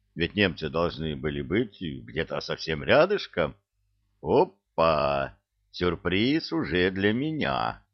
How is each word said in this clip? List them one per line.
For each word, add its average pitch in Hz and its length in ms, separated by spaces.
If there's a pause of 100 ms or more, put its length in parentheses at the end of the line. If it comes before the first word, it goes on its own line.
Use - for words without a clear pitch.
(160)
ведь 78 200
немцы 90 340
должны 80 460
были 71 260
быть 95 400
где-то 71 600
совсем 78 420
рядышком. 135 720 (640)
Опа! 76 1160 (340)
Сюрприз 92 800
уже 92 400
для 98 220
меня. 131 680 (120)